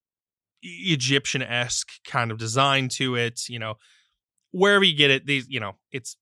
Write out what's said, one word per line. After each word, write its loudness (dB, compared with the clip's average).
E-, -4
Egyptian-esque -2
kind -2
of -8
design 0
to -2
it, -2
you -12
know, -8
wherever 4
you 4
get 6
it, 2
these, -2
you -6
know, -8
it's, -12